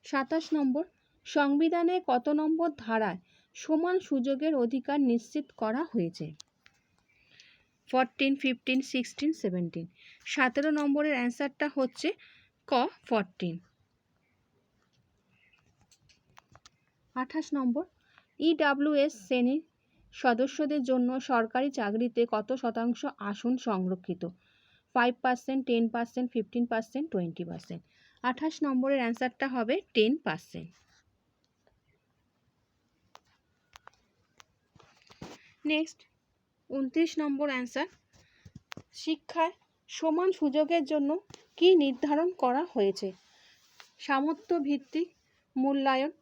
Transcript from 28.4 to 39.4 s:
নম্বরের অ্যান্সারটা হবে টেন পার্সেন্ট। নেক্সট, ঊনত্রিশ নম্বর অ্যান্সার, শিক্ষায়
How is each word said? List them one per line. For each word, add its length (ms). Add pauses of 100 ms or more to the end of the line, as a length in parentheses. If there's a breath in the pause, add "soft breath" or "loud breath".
নম্বরের 380
অ্যান্সারটা 520
হবে 200 (200)
টেন 180 (120)
পার্সেন্ট। 440 (4000 loud breath)
নেক্সট, 280 (680)
ঊনত্রিশ 420 (120)
নম্বর 300
অ্যান্সার, 340 (1160 soft breath)
শিক্ষায় 500 (360)